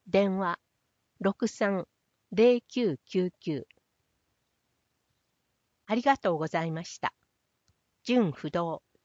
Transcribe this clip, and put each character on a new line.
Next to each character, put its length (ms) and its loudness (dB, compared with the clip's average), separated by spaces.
ー。 40 -18
電 260 2
話、 220 -4
六 300 -2
三 400 -2
零 300 4
九 440 -2
九 360 -2
九。 260 -6
あ 80 -2
り 80 2
が 160 4
と 160 0
う 40 -2
ご 80 -2
ざ 180 -2
い 60 -4
ま 140 -6
し 160 -18
た。 120 -4
純 260 2
不 200 -8
動、 320 -4